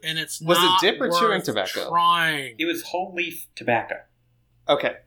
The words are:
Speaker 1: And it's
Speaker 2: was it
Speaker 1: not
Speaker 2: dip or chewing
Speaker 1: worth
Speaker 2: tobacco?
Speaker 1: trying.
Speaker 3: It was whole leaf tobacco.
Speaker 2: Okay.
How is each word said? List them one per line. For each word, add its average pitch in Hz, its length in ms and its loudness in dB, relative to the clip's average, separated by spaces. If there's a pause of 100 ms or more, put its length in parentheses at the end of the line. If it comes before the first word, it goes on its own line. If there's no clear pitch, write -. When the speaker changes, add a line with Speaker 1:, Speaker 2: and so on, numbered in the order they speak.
Speaker 1:
And 160 160 -6
it's - 240 -8
Speaker 2:
was 170 160 4
it 175 40 6
Speaker 1:
not 180 180 4
Speaker 2:
dip - 200 2
or 269 100 0
chewing 202 280 2
Speaker 1:
worth 175 60 -4
Speaker 2:
tobacco? 107 440 -4
Speaker 1:
trying. 165 720 2
Speaker 3:
It 160 80 0
was 165 160 -2
whole 185 320 -6
leaf 170 400 -8
tobacco. 113 460 -2 (680)
Speaker 2:
Okay. 143 280 0 (100)